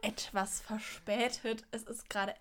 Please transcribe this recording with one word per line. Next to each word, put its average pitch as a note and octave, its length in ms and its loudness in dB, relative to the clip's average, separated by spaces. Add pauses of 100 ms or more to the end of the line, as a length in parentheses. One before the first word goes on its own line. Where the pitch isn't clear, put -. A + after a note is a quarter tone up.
etwas - 580 0
verspätet. A3 1120 0
Es A3+ 120 -2
ist - 260 -8
gerade G3+ 300 2